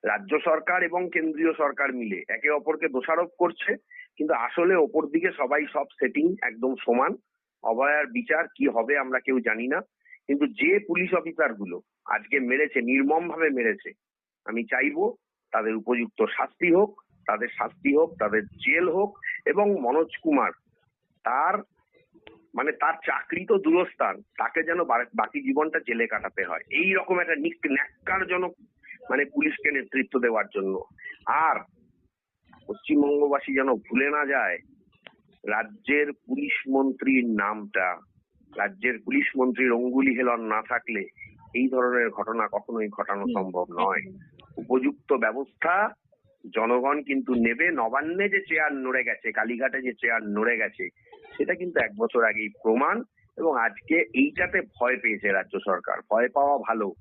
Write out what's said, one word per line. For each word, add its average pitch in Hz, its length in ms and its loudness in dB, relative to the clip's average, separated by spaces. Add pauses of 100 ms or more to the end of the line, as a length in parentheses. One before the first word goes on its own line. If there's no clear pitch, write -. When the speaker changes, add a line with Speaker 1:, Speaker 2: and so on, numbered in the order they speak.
Speaker 1:
রাজ্য 107 360 0
সরকার 165 420 2
এবং 175 300 -2
কেন্দ্রীয় 160 400 0
সরকার 143 400 0
মিলে 110 360 -6
একে 113 220 -2
অপরকে 151 380 0
দোষারোপ 160 500 0
করছে, 175 380 0 (400)
কিন্তু 151 180 0
আসলে 170 400 2
ওপর 156 320 2
দিকে 165 300 0
সবাই 143 360 0
সব 143 120 -2
সেটিং 147 580 0
একদম 123 320 -2
সমান। 127 400 2 (480)
অভয়ার 139 440 2
বিচার 127 400 0
কি 139 220 0
হবে 117 300 0
আমরা 131 220 -2
কেউ 131 200 0
জানি 113 280 -2
না, 156 120 0 (460)
কিন্তু - 200 2
যে 202 320 2
পুলিশ 185 360 -2
অফিসার 156 400 0
গুলো 92 260 -8 (240)
আজকে 107 360 -2
মেরেছে, 135 420 0
নির্মম 139 460 2
ভাবে 160 220 0
মেরেছে, 113 400 -2 (540)
আমি 110 200 -6
চাইবো 147 500 -2 (380)
তাদের 110 240 0
উপযুক্ত 113 480 -2
শাস্তি 165 500 0
হোক, 202 280 2 (240)
তাদের 107 220 -2
শাস্তি 139 480 -2
হোক, 165 240 2
তাদের 107 240 0
জেল 165 440 -2
হোক, 196 300 -2 (280)
এবং 196 340 2
মনোজ 139 280 0 (140)
কুমার, 131 280 2 (760)
তার, 151 340 0 (960)
মানে, 143 180 0
তার 151 220 0
চাকরি 165 520 -4
তো 202 120 4
দূরস্থান, 156 600 2
তাকে - 420 -4
যেন 170 220 0
বা-, 120 300 0
বাকি 113 260 -2
জীবনটা 151 380 0
জেলে 117 280 -2
কাটাতে 101 380 -6
হয়, 85 160 -6 (100)
এই 180 220 0
রকম 185 280 0
একটা 170 140 0
নিক-, 151 360 -4
ন্যাক্কারজনক, 180 840 -2 (560)
মানে, 131 140 2
পুলিশকে 151 460 -2
নেতৃত্ব 131 500 -2
দেওয়ার 113 240 2 (100)
জন্য। 95 260 -2 (460)
আর 147 340 2 (1040)
পশ্চিমবঙ্গবাসী 143 880 2
যেন 135 200 2
ভুলে 127 360 0
না 147 160 0
যায় 110 320 0 (880)
রাজ্যের 143 640 -2
পুলিশ 139 400 -4 (160)
মন্ত্রীর 131 600 2
নামটা। 101 680 -2 (600)
রাজ্যের 104 480 -2
পুলিশ 139 220 0 (120)
মন্ত্রীর 127 340 2
অঙ্গুলি 127 440 2
হেলন 120 240 0
না 110 220 -2
থাকলে 117 380 -4 (540)
এই 127 140 2
ধরনের 123 420 2
ঘটনা 110 420 -2
কখনোই 107 360 -4
ঘটানো 101 340 -4
Speaker 2:
হুম, - 120 -2
Speaker 1:
সম্ভব 90 360 -2
নয়। 90 280 0
Speaker 2:
একদম। - 200 -10 (380)
Speaker 1:
উপযুক্ত - 560 0
ব্যবস্থা 139 840 0 (600)
জনগণ 123 480 2
কিন্তু 131 320 -2
নেবে। 120 360 2
নবান্নে 151 580 0
যে 196 200 0
চেয়ার 156 240 0
নড়ে 127 320 -2
গেছে, 113 280 -4
কালীঘাটে 117 500 -2
যে 127 100 -4
চেয়ার 113 300 0
নড়ে 107 340 0
গেছে, 98 320 -4 (480)
সেটা - 180 0
কিন্তু 175 260 -2
এক 107 160 -2
বছর 113 280 2
আগেই 107 240 0
প্রমাণ, 139 540 0 (340)
এবং 147 240 0
আজকে 147 440 0 (100)
এইটাতে 175 460 0
ভয় 123 360 -2
পেয়েছে 104 360 -2
রাজ্য 95 320 -2
সরকার। 92 360 -2 (100)
ভয় 117 180 4
পাওয়া 143 300 2
ভালো 110 320 -2 (100)